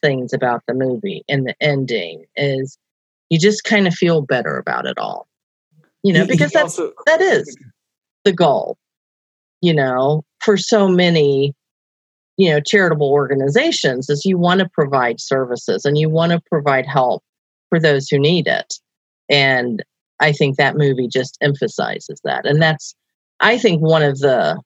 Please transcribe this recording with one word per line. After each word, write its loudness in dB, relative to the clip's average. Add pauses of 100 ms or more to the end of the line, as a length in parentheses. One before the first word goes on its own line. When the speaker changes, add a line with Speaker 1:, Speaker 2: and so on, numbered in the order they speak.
Speaker 1:
things -2
about -2
the -6
movie -4
and -2
the -8
ending -4 (120)
is -4 (500)
you 2
just 2
kind 2
of 2
feel 0
better -4
about -6
it -8
all, -10 (760)
you 2
know, 6
Speaker 2:
He, 0
Speaker 1:
because 2
Speaker 2:
he 4
Speaker 1:
that's, -2
Speaker 2:
also -6 (120)
Speaker 1:
that 4
is 0 (680)
the 4
goal, 0 (840)
you 2
know, 0 (160)
for 2
so 2
many, 2 (840)
you 4
know, 2
charitable 0
organizations 0
is -2
you 0
want 2
to -2
provide -2
services -4
and 0
you 0
want 0
to 0 (100)
provide 0
help -2 (460)
for 2
those 2
who 0
need 2
it. -4 (560)
And 0 (360)
I 2
think 0
that 0
movie 0
just -4
emphasizes -4
that. -4
And 2
that's, -2 (460)
I 2
think, 2
one 4
of 0
the, 0